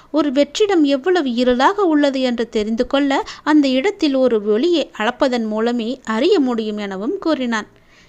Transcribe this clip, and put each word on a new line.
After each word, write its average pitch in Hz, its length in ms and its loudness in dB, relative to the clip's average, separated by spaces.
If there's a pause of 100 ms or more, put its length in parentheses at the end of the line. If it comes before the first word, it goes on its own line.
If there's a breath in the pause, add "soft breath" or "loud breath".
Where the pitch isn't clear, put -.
(120)
ஒரு 294 200 0
வெற்றிடம் 311 500 2
எவ்வளவு 285 480 0
இருளாக 247 460 2
உள்ளது 294 460 2
என்று 240 280 -2
தெரிந்து 226 380 -2
கொள்ள 277 360 0 (200 loud breath)
அந்த 294 240 4
இடத்தில் 277 480 0
ஒரு 233 300 2
ஒளியை 262 520 0
அளப்பதன் 240 500 -2
மூலமே 226 560 -2
அறிய 285 360 2
முடியும் 226 380 -2
எனவும் 208 420 -6
கூறினான். 254 480 -2 (420 soft breath)